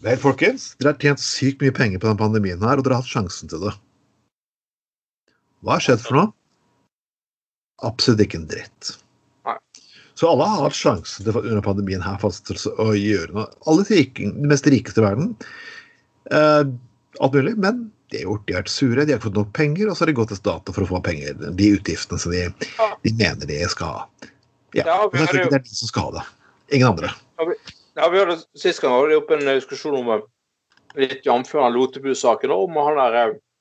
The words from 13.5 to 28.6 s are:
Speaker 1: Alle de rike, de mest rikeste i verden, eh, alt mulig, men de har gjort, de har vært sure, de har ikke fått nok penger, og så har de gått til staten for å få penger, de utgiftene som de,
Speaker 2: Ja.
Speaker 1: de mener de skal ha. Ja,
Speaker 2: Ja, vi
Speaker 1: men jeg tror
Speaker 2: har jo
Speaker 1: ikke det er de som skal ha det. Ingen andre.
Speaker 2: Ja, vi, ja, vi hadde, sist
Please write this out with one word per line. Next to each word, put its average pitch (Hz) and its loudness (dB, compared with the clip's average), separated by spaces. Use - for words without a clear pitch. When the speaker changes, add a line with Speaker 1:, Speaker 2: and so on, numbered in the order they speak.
Speaker 1:
Alle 160 4
de 226 4
rike, - 2
de 143 -2
mest 147 4
rikeste 120 4
i 107 6
verden, 139 -2
eh, 151 6
alt 131 2
mulig, 147 2
men 214 0
de - -8
har 101 -8
gjort, 107 -6
de 90 -4
har 90 -2
vært - -8
sure, 131 2
de 151 0
har 120 0
ikke 113 -4
fått 104 0
nok 101 -2
penger, 156 0
og 170 -4
så - -12
har - 0
de 160 0
gått 117 0
til 98 -8
staten 87 -6
for 101 0
å - -8
få 90 -2
penger, 71 -6
de 101 6
utgiftene - -6
som 87 -4
de, 90 -2
Speaker 2:
Ja. 214 0
Speaker 1:
de 110 0
mener 92 0
de 76 -4
skal - -6
ha. - -8
Ja, - 0
Speaker 2:
Ja, 185 0
vi 131 -4
Speaker 1:
men 143 2
jeg 156 0
tror 139 0
Speaker 2:
har 185 0
jo 175 0
Speaker 1:
ikke 147 0
det 131 -6
er - -20
de - -18
som 117 -8
skal - -4
ha 69 -6
det. - -12
Ingen 127 6
andre. 101 0
Speaker 2:
Ja, 160 -2
vi, 175 -4
ja, 160 2
vi 180 2
hadde, 175 0
sist 175 -2